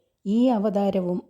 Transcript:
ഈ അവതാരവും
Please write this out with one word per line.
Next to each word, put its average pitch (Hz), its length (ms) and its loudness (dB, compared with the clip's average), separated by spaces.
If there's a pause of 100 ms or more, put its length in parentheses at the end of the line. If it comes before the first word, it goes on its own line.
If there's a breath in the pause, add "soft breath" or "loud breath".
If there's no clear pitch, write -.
(260)
ഈ 226 220 2
അവതാരവും 196 840 0